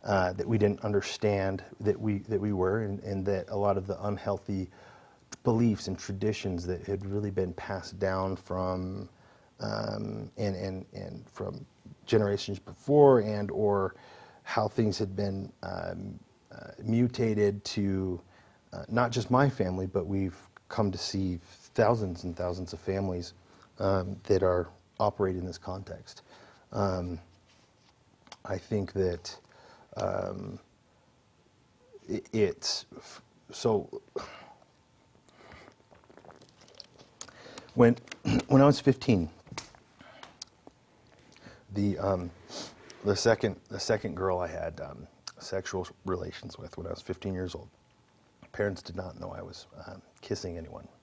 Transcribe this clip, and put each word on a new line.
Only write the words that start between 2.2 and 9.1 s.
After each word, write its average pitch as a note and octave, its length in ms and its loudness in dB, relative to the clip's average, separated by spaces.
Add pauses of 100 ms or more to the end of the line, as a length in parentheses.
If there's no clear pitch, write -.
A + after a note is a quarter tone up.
that G#2+ 120 0
we G#2 120 0
were, F#2+ 300 2
and, G2+ 220 -4
and G2 200 -4
that G2 240 0
a G#2+ 80 -4
lot G2+ 220 2
of F#2+ 80 -6
the G2 100 -4 (100)
unhealthy G2 640 -4 (760)
beliefs A2+ 420 4
and F#2+ 120 -4
traditions G2 680 -4
that F2 180 -4
had G2 220 -4
really G2+ 240 -2
been F#2+ 240 -2
passed F#2 460 -8
down F#2+ 340 0
from, F#2 760 -4 (520)